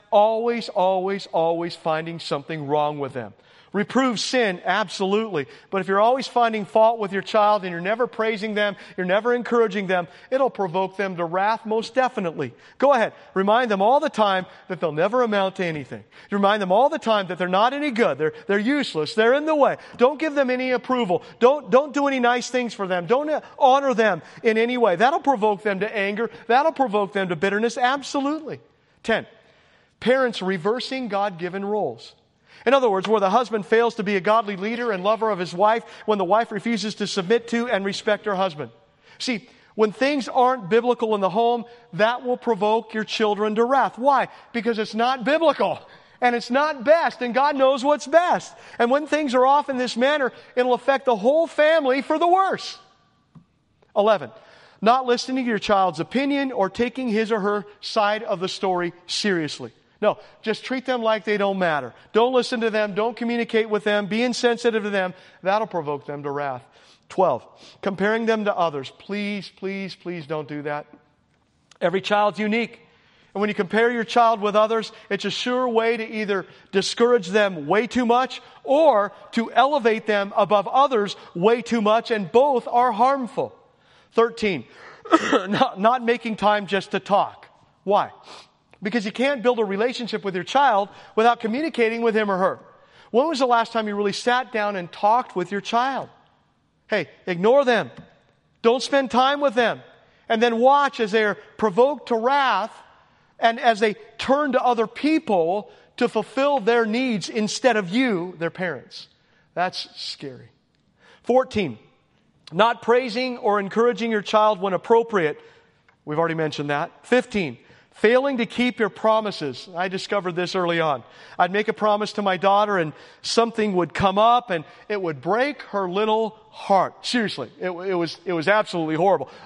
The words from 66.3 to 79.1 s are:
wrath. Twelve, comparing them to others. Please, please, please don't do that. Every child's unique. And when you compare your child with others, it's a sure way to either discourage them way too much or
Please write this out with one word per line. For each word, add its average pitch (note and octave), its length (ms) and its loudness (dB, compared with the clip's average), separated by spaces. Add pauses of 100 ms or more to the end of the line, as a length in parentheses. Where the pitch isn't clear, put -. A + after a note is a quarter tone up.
wrath. C#3 320 -6 (460)
Twelve, D#3 380 0 (340)
comparing G#3 460 -2
them A3 180 0
to G3+ 100 0
others. D3+ 440 -2
Please, G3+ 580 -8
please, G3 380 -8
please F3 320 -10
don't D3+ 200 -6
do D3 160 -10
that. D3 240 -6 (920)
Every F#3 220 0
child's G#3 360 0
unique. G#3+ 420 -2 (540)
And G3 60 -4
when G#3 80 0
you G#3 60 -4
compare G#3+ 360 2
your A#3 140 -2
child A3+ 380 2
with G#3 140 0
others, A3 360 2 (160)
it's G3+ 160 -4
a G3+ 60 -4
sure B3 360 -2
way A3+ 300 0
to A3+ 100 -8
either G#3 380 -4 (260)
discourage A#3 580 2
them F#3+ 380 0
way G#3 200 2
too B3 180 -2
much B3 380 0 (200)
or C4 500 4 (200)